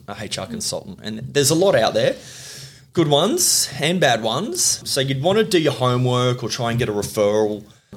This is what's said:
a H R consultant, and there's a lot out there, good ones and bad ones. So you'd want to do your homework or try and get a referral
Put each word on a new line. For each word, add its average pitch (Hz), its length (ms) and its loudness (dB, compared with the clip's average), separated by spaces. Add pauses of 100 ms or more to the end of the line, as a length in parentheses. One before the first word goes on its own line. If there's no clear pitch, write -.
a 101 100 -12
H 104 200 -8
R 95 100 -8
consultant, - 560 -8
and 110 160 -8
there's 131 300 2
a 160 40 2
lot 175 220 4
out 110 180 4
there, 123 220 2 (800)
good 160 140 2
ones 190 600 2 (120)
and 165 200 0
bad 117 240 2
ones. 196 640 -2
So 139 100 0
you'd 135 220 -2
want 190 160 2
to 220 60 4
do 190 160 2
your 151 120 2
homework 123 720 0
or 110 60 -4
try 117 220 -4
and 117 100 -2
get 113 80 0
a 107 40 -2
referral 104 720 0 (320)